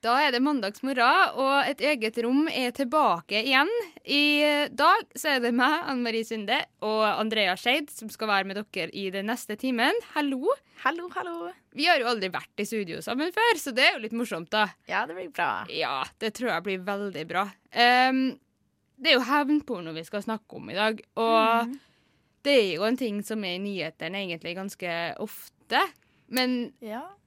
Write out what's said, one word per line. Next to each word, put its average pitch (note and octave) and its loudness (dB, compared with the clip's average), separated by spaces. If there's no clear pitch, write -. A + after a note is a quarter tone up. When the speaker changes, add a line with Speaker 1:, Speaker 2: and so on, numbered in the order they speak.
Speaker 1:
Da A#3 4
er D4 2
det A#3+ 2
mandagsmorgen, C4+ 2
og C4+ 4
Et C4 -2
eget A3+ 0
rom B3+ 4
er B3 -2
tilbake A#3 2
igjen. C4+ 4
I D4 4
dag F4+ 4
så D#4 -2
er C4 2
det A#3+ 0
meg, C4 4
Anne B3 -4
Marie A3+ -2
Sunde, A3 -2
og G#3+ 2
Andrea G#3 0
Scheid, C#4+ 0
som A3 -14
skal A3 -6
være G3 2
med G3 -8
dere F3+ -8
i G3 -6
den G3 -4
neste A3 -8
timen. C4 0
Hallo. D4 -2
Speaker 2:
Hallo, E4 -4
hallo. E4+ -8
Speaker 1:
Vi C#4+ -2
har D#4+ 4
jo A#3 0
aldri G#3 -2
vært - -8
i G#3 -2
studio G3 -6
sammen C4+ -4
før, A4+ 2
så C#4+ -8
det B3+ 4
er F4+ 4
jo A3+ -10
litt A3+ -6
morsomt, F#3 -6
da. G#3+ 2
Speaker 2:
Ja, G3+ -2
det E3+ -10
blir F#3 -10
bra. E3+ 0
Speaker 1:
Ja, C#3+ -2
det G#3+ -4
tror A#3 -2
jeg E3+ -2
blir F#3 -4
veldig G3+ -6
bra. F#3 0
Ehm, B3+ 4
det D4+ 4
er - 4
jo B3+ 2
hevnporno C4 0
vi E3 -10
skal G#3 -6
snakke - -8
om - -12
i C3 -6
dag, G#3+ 0
og A3+ 4
Speaker 2:
Mhm. B3+ -8
Speaker 1:
det C#4+ 4
er F#3+ 2
jo F3+ 0
en A3+ 2
ting G#3 -4
som A3 -6
er F3+ -4
i F#3+ -6
nyhetene F3+ -6
egentlig E3+ -8
ganske F3 -8
ofte, - -4
men B3+ -2
Speaker 2:
Ja. A3+ -10